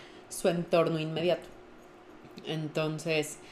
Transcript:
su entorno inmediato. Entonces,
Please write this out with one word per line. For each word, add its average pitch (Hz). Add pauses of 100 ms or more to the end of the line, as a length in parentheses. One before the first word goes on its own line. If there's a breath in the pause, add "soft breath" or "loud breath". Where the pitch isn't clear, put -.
(280 soft breath)
su -
entorno 165
inmediato. 160 (960)
Entonces, 156 (140)